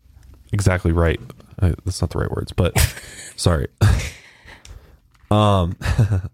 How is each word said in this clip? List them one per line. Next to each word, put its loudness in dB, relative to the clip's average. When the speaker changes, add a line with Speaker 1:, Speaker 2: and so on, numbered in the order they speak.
Speaker 1:
exactly 0
right. 2
I, 2
that's -6
not -2
the -4
right -2
words, -6
but 0
Speaker 2:
<laughs> -20
Speaker 1:
sorry. 0
Um, 2